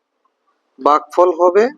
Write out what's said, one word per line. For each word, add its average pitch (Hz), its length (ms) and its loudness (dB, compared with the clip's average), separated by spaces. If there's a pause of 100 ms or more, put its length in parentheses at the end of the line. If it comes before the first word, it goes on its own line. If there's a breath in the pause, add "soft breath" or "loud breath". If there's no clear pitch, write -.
(800)
ভাগফল 151 500 0
হবে 180 360 0 (140)